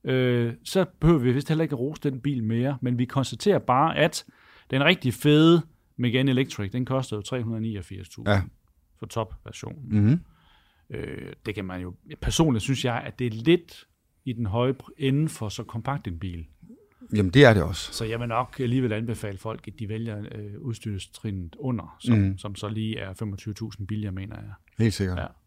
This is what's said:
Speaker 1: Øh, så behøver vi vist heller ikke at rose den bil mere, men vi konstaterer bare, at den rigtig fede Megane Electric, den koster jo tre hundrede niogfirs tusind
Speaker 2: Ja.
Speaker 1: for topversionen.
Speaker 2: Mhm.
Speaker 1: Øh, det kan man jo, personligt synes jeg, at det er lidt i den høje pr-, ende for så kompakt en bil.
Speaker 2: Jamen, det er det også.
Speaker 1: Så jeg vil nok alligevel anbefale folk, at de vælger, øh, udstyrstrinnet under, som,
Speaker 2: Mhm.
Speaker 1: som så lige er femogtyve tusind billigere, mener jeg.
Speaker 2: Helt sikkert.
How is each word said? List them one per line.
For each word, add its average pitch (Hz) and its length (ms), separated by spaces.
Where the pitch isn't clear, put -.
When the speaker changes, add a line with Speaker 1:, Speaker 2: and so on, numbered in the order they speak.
Speaker 1:
Øh, 123 500
så 190 220
behøver 160 180
vi 123 120
vist 139 160
heller 160 160
ikke 156 100
at 127 60
rose 143 240
den 135 160
bil 131 240
mere, 120 380
men 123 160
vi 127 80
konstaterer 139 540
bare, 139 380
at - 280
den 135 120
rigtig 147 300
fede 156 480
Megane 127 340
Electric, 127 400
den 127 140
koster 131 300
jo 104 60
tre 123 220
hundrede 113 180
niogfirs 95 480
tusind 110 200
Speaker 2:
Ja. 98 120
Speaker 1:
for - 60
topversionen. 110 960
Speaker 2:
Mhm. 120 180
Speaker 1:
Øh, - 440
det 107 100
kan 98 100
man 92 160
jo, 90 120
personligt 135 420
synes 131 220
jeg, 117 200
at 117 140
det 123 80
er 117 40
lidt 160 520
i 127 80
den 113 120
høje 120 280
pr-, - 140
ende 143 320
for 110 200
så 113 140
kompakt 123 440
en 85 120
bil. 85 260
Speaker 2:
Jamen, 98 160
det 139 140
er 117 80
det 95 100
også. - 300
Speaker 1:
Så 113 120
jeg 113 140
vil 120 80
nok 117 320
alligevel 123 340
anbefale 110 440
folk, - 300
at 104 120
de 107 100
vælger, 110 280
øh, 104 260
udstyrstrinnet 101 1000
under, 117 400
som, 120 180
Speaker 2:
Mhm. 95 200
Speaker 1:
som 101 180
så 104 140
lige 110 300
er 95 140
femogtyve 101 400
tusind 104 340
billigere, 107 260
mener 98 220
jeg. 104 160
Speaker 2:
Helt 113 160
sikkert. 92 260